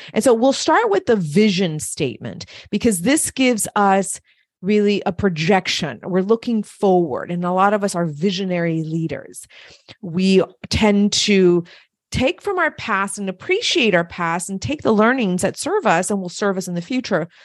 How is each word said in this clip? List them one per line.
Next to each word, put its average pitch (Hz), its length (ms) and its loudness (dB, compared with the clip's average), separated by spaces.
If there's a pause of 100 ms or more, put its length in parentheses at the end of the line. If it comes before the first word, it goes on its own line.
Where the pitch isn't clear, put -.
(120)
And 220 100 0
so 247 120 4
we'll 254 180 4
start 370 380 0
with 381 160 0
the 233 100 2
vision 175 640 2
statement, - 640 -8 (240)
because 202 320 0
this 269 280 0
gives 247 440 0
us 196 460 0 (420)
really 208 440 2
a 196 60 0
projection. 175 880 -2
We're 185 180 -2
looking 226 420 0
forward. 175 680 0
And 175 160 -4
a 175 40 -2
lot 190 220 2
of 208 100 0
us 202 120 -2
are 175 100 -2
visionary 170 800 -2
leaders. 160 640 -6 (560)
We 185 400 4 (260)
tend 202 460 2
to 175 500 4 (460)
take 277 320 -2
from 381 160 -4
our 320 140 2
past 196 440 -4
and 196 140 -6
appreciate 240 640 0
our 170 100 2
past 170 460 -4
and 190 100 -8
take 302 220 -6
the 233 100 2
learnings 214 480 2
that 190 160 -2
serve 359 300 -2
us 180 240 2
and 202 100 -2
will 180 80 -8
serve 196 300 -2
us 185 100 -6
in 180 60 -6
the 175 80 -4
future, 202 440 -4 (180)